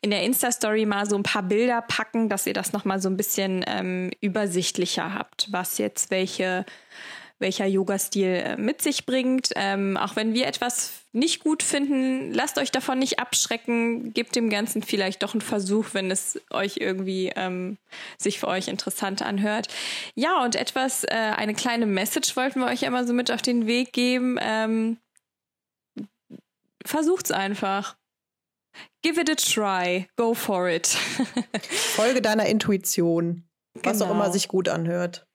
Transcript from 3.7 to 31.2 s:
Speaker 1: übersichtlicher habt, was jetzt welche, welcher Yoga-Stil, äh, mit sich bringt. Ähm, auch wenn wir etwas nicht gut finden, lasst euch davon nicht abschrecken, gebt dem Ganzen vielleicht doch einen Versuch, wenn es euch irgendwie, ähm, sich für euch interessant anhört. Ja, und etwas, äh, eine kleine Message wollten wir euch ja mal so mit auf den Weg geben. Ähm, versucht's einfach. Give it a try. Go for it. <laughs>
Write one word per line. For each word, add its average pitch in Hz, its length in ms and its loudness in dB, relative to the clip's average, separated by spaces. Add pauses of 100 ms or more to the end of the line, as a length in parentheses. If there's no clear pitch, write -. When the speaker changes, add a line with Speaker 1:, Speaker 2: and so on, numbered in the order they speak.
Speaker 1:
übersichtlicher 196 920 0
habt, - 400 -4
was 185 260 -2
jetzt 208 320 -2
welche, 185 540 0 (760)
welcher 190 280 0
Yoga-Stil, 196 600 2
äh, 180 300 0
mit 220 240 -2
sich - 260 0
bringt. 254 500 2
Ähm, 196 400 0
auch - 200 -2
wenn 220 180 0
wir 247 120 2
etwas - 460 -2 (200)
nicht 277 300 2
gut 311 200 2
finden, 269 720 0
lasst 262 240 0
euch 277 120 0
davon 254 280 0
nicht 262 220 2
abschrecken, 233 920 0
gebt - 240 -2
dem 226 140 2
Ganzen 208 320 0
vielleicht 196 400 0
doch 202 100 -2
einen 214 80 2
Versuch, 208 520 0
wenn 190 180 0
es - 280 -2 (120)
euch 196 280 -2
irgendwie, 190 580 -2
ähm, 185 420 -4 (400)
sich - 200 -2
für - 100 -2
euch 185 200 -2
interessant 196 540 -4
anhört. 208 460 0 (460)
Ja, 311 300 2
und 240 120 0
etwas, 262 480 0
äh, - 100 -2
eine 214 400 0
kleine 233 320 0
Message 202 500 0
wollten 262 240 0
wir 254 60 2
euch 240 160 0
ja 254 80 0
mal 247 160 0
so 240 80 0
mit 247 160 0
auf 240 100 -2
den 240 260 2
Weg 247 280 0
geben. 247 480 2
Ähm, 220 560 0 (1900)
versucht's 320 460 0
einfach. 196 680 -2 (1080)
Give 330 180 2
it 311 100 2
a 311 40 4
try. 185 840 2
Go 233 180 2
for 180 340 0
it. 175 180 2
<laughs> - 840 -2